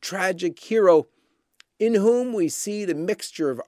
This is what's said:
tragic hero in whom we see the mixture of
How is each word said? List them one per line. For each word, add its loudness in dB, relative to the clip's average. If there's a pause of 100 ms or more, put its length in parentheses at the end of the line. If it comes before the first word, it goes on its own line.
tragic -4
hero 4 (720)
in 0
whom 2
we -2
see -8
the -4
mixture -6
of -8